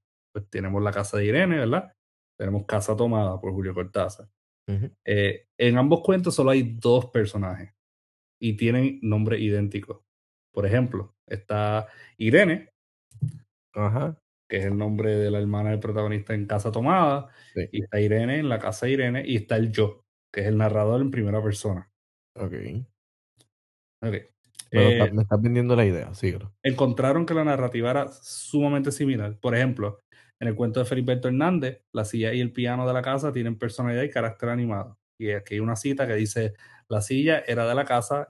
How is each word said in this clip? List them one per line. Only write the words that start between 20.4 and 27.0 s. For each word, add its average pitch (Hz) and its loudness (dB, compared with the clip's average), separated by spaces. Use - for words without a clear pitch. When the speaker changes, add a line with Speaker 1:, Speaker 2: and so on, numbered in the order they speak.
Speaker 1:
es 98 0
el 107 2
narrador 107 2
en 135 0
primera 107 0
persona. 98 -4
Speaker 2:
Ok. 82 -8
Speaker 1:
Ok. 113 -4
Speaker 2:
Me 110 6
lo 107 8
está-, 117 4
Speaker 1:
Eh, 95 -6
Speaker 2:
me 110 2
estás 104 2
vendiendo 120 4
la 117 6
idea, 90 0
síguelo. - -4
Speaker 1:
encontraron 135 2